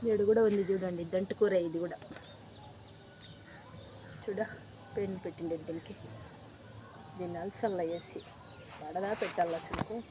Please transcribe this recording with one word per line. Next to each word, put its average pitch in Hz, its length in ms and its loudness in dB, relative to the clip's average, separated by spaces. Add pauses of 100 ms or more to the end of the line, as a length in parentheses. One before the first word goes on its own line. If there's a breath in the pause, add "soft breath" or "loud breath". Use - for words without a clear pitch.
(100)
ఈడ 208 120 6
కూడా 220 200 10
ఉంది 208 200 8
చూడండి, 180 420 2
దంటు 185 300 0
కూర 208 180 6
ఇది 170 260 4
కూడా. 175 180 -2 (2250)
చూడ, 196 180 -2 (560)
పెయింట్ 190 280 -2
పెట్టిండేది 165 400 -2
దీనికి. 170 300 -6 (1200)
దీన్ని 175 200 -4
అలసల్లో 190 460 2
వేసి 170 360 -2 (600)
వడదా 180 300 0 (100)
పెట్టాలి 175 320 2
అసలుకు. - 560 -2